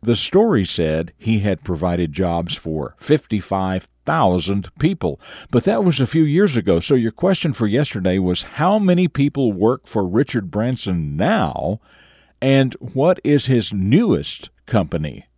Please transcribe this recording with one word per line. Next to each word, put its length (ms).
the 140
story 500
said 520
he 220
had 240
provided 480
jobs 440
for 420
fifty-five 880
thousand 640
people. 400
But 140
that 180
was 160
a 80
few 160
years 340
ago. 220
So 160
your 160
question 420
for 140
yesterday 520
was, 240
how 360
many 280
people 460
work 320
for 220
Richard 420
Branson 680
now, 640
and 380
what 440
is 220
his 260
newest 800
company? 600